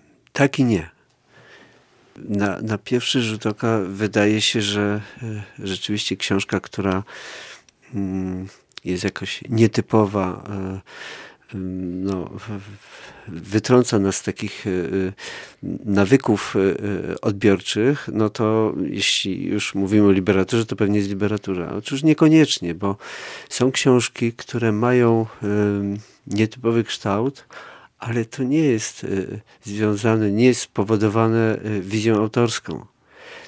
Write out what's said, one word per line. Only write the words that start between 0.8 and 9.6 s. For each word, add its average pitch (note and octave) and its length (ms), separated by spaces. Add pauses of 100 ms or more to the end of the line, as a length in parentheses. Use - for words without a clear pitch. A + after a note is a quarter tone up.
Na, G2+ 440
na A2 180
pierwszy B2 440
rzut A2 240
oka A2 400
wydaje G#2 540
się, A2+ 200
że, G#2 400 (220)
e, G#2+ 440
rzeczywiście G2 500
książka, G2 440
która, G2 420 (920)
mm, F#2+ 540 (360)
jest F2+ 200
jakoś - 440
nietypowa, G#2+ 1000